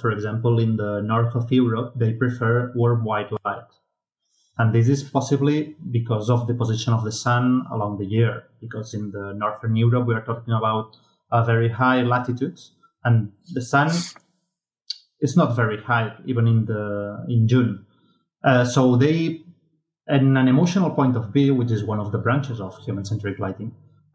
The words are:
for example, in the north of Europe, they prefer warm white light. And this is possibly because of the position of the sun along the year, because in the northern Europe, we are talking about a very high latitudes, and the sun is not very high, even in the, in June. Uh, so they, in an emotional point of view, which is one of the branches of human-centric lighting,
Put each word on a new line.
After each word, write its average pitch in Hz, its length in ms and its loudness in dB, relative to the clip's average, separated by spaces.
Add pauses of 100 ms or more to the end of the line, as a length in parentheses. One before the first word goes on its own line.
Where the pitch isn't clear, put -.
for 117 100 0
example, 113 480 0
in 113 160 2
the 104 240 -4
north 113 360 0
of 117 140 -2
Europe, 120 460 0
they 117 160 0
prefer 120 640 0
warm 117 300 2
white 104 260 -4 (140)
light. 98 180 -6 (960)
And 113 160 2
this 117 140 4
is 139 160 2
possibly 147 720 0 (160)
because 113 380 -2
of 120 180 2
the 117 60 -2
position 113 400 -2
of 113 100 0
the 107 80 -4
sun 127 600 0
along 104 260 -4
the 98 80 -6
year, 110 380 0 (180)
because - 320 -12
in 104 180 -8
the 101 240 -10
northern 107 400 -4
Europe, 117 320 2
we 113 60 0
are 110 100 -2
talking 117 300 -6
about 110 420 -2 (360)
a 117 120 4
very 117 260 2
high 127 340 2
latitudes, 123 720 -4 (280)
and 113 280 2 (220)
the 127 80 -4
sun 143 280 2 (1300)
is 143 140 -2
not 123 200 4
very 107 260 0
high, 117 320 -2 (120)
even 117 220 2
in 113 180 4
the, 104 640 -6
in 113 180 4
June. 110 380 2 (580)
Uh, 123 220 4
so 127 300 4
they, 160 460 2 (640)
in 135 300 4
an 131 100 4
emotional 165 440 2
point 131 260 2
of - 160 -6
view, 139 220 4
which 117 160 0
is 104 120 -2
one 104 160 -4
of 104 120 -6
the 104 80 -2
branches 120 420 -2
of 90 180 -12
human-centric 101 600 -6
lighting, 104 340 -8 (420)